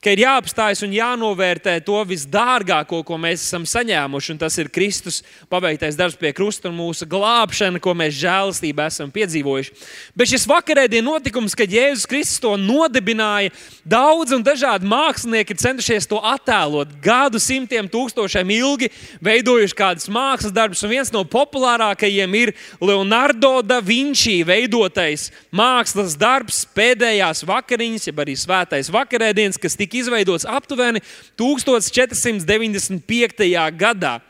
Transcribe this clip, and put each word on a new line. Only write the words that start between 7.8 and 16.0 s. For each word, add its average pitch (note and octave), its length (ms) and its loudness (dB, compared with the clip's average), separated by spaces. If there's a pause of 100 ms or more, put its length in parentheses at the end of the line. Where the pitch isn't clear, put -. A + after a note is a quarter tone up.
mēs D#3 240 0
žēlastībā E3+ 720 -2
esam D3 240 -8
piedzīvojuši. C#3+ 640 -2 (420)
Bet A#3 140 4
šis B3 180 0
vakarēdien C4+ 560 4
notikums, B3 520 -2
kad G3+ 120 0
Jēzus B3 400 0
Kristus - 320 -4
to G#3+ 160 0
nodibināja, A3 960 0 (340)
daudz C4+ 480 4
un B3 120 2
dažādi A#3+ 440 2
mākslinieki A#3 640 0
ir - 80 -6
centušies A#3+ 480 0